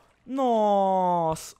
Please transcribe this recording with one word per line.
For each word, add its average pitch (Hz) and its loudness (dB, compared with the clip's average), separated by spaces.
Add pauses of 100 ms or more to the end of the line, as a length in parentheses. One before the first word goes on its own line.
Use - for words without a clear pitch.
(260)
Nossa! 196 0